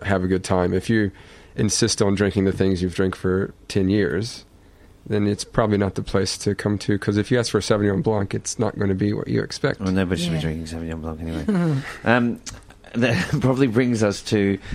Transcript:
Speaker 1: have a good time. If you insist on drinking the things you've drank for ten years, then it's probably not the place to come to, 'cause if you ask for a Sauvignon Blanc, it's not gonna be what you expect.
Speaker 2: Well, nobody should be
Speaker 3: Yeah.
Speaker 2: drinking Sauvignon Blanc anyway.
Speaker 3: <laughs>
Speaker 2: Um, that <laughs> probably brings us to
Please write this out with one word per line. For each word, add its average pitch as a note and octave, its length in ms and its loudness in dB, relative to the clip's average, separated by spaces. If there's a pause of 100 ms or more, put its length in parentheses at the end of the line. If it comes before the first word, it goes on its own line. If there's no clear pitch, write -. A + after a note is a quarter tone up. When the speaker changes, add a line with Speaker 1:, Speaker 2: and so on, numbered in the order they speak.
Speaker 1:
have G2 200 0
a - 40 0
good F#2 160 2
time. F2+ 300 2
If F#2+ 160 -2
you G#2+ 220 2 (440)
insist A2+ 460 0
on G2+ 120 4
drinking G2 300 2
the F#2+ 80 4
things F#2+ 300 0
you've F2+ 120 -2
drank F#2+ 220 0
for F#2+ 380 -2 (140)
ten F#2+ 200 0
years, G2+ 560 0 (640)
then G#2 180 0
it's G2+ 180 -2
probably G#2+ 340 2
not G2 160 2
the - 80 -4
place G2 360 -2
to G2+ 160 -2
come G#2 240 -2
to, G2+ 200 0
'cause G2+ 180 0
if G#2 140 0
you B2+ 80 2
ask A#2 140 -2
for A2 60 4
a - 20 -2
Sauvignon G2+ 420 2
Blanc, G#2+ 320 0
it's - 240 -6
not A2 200 -2
gonna G2 160 2
be G#2 180 0
what G#2 160 -4
you A#2 140 0
expect. - 380 -4
Speaker 2:
Well, F#2+ 120 0
nobody F#2 280 0
should F2 100 -2
be D#2+ 60 0
Speaker 3:
Yeah. D#2 60 -2
Speaker 2:
drinking D#2+ 240 -4
Sauvignon D#2+ 340 -8
Blanc D#2+ 200 -8
anyway. C#3 560 -2 (160)
Speaker 3:
<laughs> - 120 -12
Speaker 2:
Um, A#2+ 360 2 (540)
that A#2 220 2 (120)
<laughs> D3 120 -2
probably B2+ 260 4
brings A#2+ 360 2
us G#2 200 2
to G2 360 2 (160)